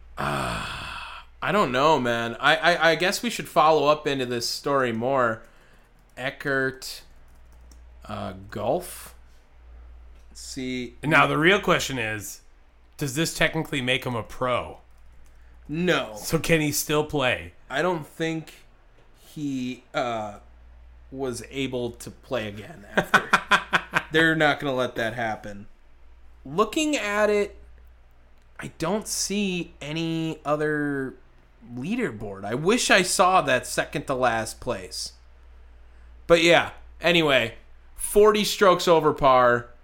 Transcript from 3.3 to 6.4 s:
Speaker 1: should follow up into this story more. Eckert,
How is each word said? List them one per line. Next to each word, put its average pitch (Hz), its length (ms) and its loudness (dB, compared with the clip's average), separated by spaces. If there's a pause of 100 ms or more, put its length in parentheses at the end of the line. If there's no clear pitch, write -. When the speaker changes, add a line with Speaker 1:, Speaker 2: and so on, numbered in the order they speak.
Speaker 1:
should - 180 -8
follow 156 380 4
up 147 200 2
into 135 200 -2
this 120 220 -4
story 135 440 -2
more. 117 500 0 (760)
Eckert, 131 840 -4 (1040)